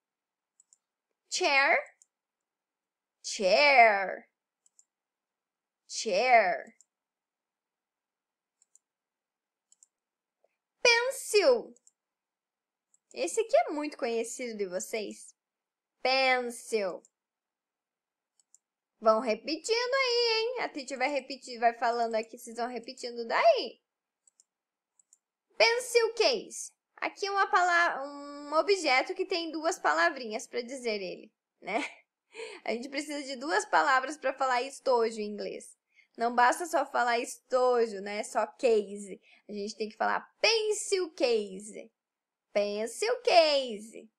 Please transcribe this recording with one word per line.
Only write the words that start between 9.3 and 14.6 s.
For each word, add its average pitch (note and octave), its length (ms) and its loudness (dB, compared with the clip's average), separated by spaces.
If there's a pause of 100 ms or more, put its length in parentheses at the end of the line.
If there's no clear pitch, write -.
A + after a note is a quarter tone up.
Pencil. G#4+ 920 2 (1400)
Esse - 280 -6
aqui A4+ 160 2
é D#5+ 160 2
muito D4 260 -6
conhecido A#3 580 -6
de G3+ 100 -4